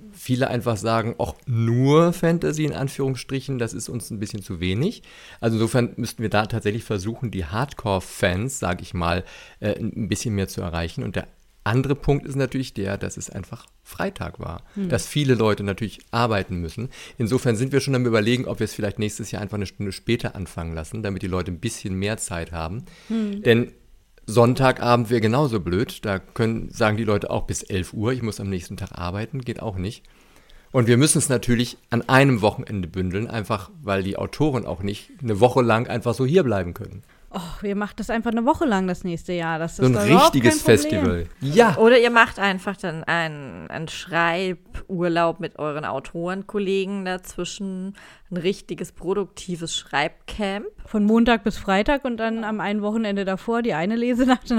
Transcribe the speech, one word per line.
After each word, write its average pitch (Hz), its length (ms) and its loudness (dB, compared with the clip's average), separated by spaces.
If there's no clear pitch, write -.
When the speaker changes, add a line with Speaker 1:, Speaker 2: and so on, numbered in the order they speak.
Speaker 1:
viele 127 380 -2
einfach 117 260 -2
sagen, 113 420 0
"Ach, - 160 -2
nur 131 640 4
Fantasy 156 540 0
in 143 80 -2
Anführungsstrichen, 135 840 -4
das 113 160 -4
ist - 140 -10
uns - 240 -8
ein 110 80 -6
bisschen 104 240 -6
zu 90 160 -8
wenig." 101 420 0
Also 113 160 2
insofern 117 400 2
müssten - 260 -6
wir 107 80 0
da 104 160 2
tatsächlich 110 380 -2
versuchen, 107 480 -4
die 92 140 -4
Hardcore-Fans, 101 1120 -2
sag 90 220 -2
ich - 120 -14
mal, 87 300 0
äh, 104 180 -2
ein 107 300 -4
bisschen 104 260 -2
mehr 95 140 0
zu - 120 -8
erreichen. 85 420 -6
Und 107 120 -6
der - 120 -6
andere 127 320 0
Punkt 143 300 0
ist 135 100 -8
natürlich 131 380 -4
der, 98 240 -4
dass 95 200 -8
es - 120 -12
einfach - 380 -14
Freitag - 560 -8
war, - 240 -10
Speaker 2:
Hm. 196 160 -4
Speaker 1:
dass - 160 0
viele 139 300 2
Leute 107 280 2
natürlich 98 360 -4
arbeiten 110 440 0
müssen. 87 340 -6
Insofern 120 360 2
sind 131 160 0
wir 139 100 4
schon 135 140 0
am 123 100 2
Überlegen, 117 400 2
ob 107 140 -6
wir 110 60 -2
es - 80 -6
vielleicht 101 260 -4
nächstes 107 320 -6
Jahr 101 120 -6
einfach 101 140 -8
eine 95 100 -4
Stunde 101 240 -8
später - 440 -2
anfangen 82 380 -8
lassen, 80 300 -8
damit 98 180 -4
die 98 60 -4
Leute 90 240 -2
ein 85 80 -8
bisschen 110 340 -6
mehr 101 240 -2
Zeit 82 340 -8
haben. 85 320 -8
Speaker 2:
Hm. 208 360 -4
Speaker 1:
Denn 117 280 4
Sonntagabend 120 840 4
wäre 117 120 2
genauso 113 380 2
blöd. 87 460 -2
Da 98 140 -2
können, 113 500 -2
sagen 107 260 0
die 113 80 -2
Leute 104 280 0
auch 107 160 0
bis - 160 -6
elf 92 300 -4
Uhr, 113 200 0
"Ich 123 80 -4
muss 110 180 -4
am 101 100 -4
nächsten 95 280 -6
Tag 98 160 -10
arbeiten", 101 480 -6
geht 120 200 -8
auch 95 160 -6
nicht. 92 260 -6
Und 120 160 4
wir 120 80 8
müssen 127 220 6
es 123 100 0
natürlich 120 500 0
an 113 180 -2
einem 131 340 6
Wochenende 101 460 0
bündeln, 92 420 -2
einfach 104 400 -4
weil 98 220 0
die 98 140 -4
Autoren 131 480 0
auch 90 180 -6
nicht - 260 -6
eine 110 200 0
Woche 123 200 8
lang 113 260 4
einfach 117 260 0
so 131 120 0
hier 170 180 4
bleiben 95 300 0
können. 101 300 -14
Speaker 2:
Oh, 170 320 -10
ihr 202 120 -2
macht 208 240 -6
das 190 80 -6
einfach 226 220 0
eine 226 140 0
Woche 311 200 2
lang 190 220 2
das 180 180 -4
nächste 170 260 -6
Jahr. 165 260 -2
Das 165 200 -6
Speaker 1:
So 131 60 0
Speaker 2:
ist 127 60 8
Speaker 1:
ein 123 40 6
Speaker 2:
doch 110 120 2
überhaupt 277 300 8
Speaker 1:
richtiges 104 300 4
Speaker 2:
kein - 120 10
Problem. 302 240 0
Speaker 1:
Festival. 87 240 0
Ja. 170 360 6
Speaker 3:
Oder 233 220 8
ihr 240 100 6
macht 233 300 4
einfach 190 360 -2
dann 165 300 -6
einen, 147 640 -4
einen 160 180 -8
Schreiburlaub 170 1500 -2
mit 165 180 -8
euren 147 280 -4
Autorenkollegen 190 1200 -4
dazwischen. 185 920 -8
Ein 180 80 -6
richtiges, 180 540 -4
produktives 175 840 -6
Schreibcamp. 196 880 -4
Speaker 2:
Von 214 200 0
Montag 226 400 6
bis 208 120 -2
Freitag 214 480 2
und 240 120 -4
dann 226 260 -2
am 214 160 -4
einen 202 220 -2
Wochenende 208 420 0
davor 190 380 -2
die 226 120 0
eine 180 220 0
Lesenacht 240 560 2
und 233 80 2